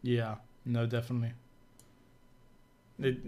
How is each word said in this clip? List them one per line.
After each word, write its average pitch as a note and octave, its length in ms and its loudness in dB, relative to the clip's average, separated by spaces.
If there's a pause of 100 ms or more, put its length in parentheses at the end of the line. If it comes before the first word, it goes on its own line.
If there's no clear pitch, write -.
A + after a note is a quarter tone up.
Yeah, A#2 340 0 (300)
no, A#2 200 2
definitely. A#2 460 0 (1700)
It, C3 280 0